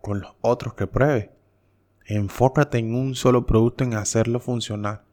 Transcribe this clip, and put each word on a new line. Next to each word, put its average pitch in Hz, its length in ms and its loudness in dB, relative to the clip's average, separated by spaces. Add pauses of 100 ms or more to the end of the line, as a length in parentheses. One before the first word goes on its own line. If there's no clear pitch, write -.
con 101 200 -6
los - 200 -16
otros 120 340 0
que 101 120 -4
pruebes. 131 420 0 (800)
Enfócate 120 720 0
en 113 160 -2
un 131 200 -2
solo 123 300 2
producto, 113 400 2
en 120 100 -2
hacerlo 113 460 0
funcionar, 104 720 -6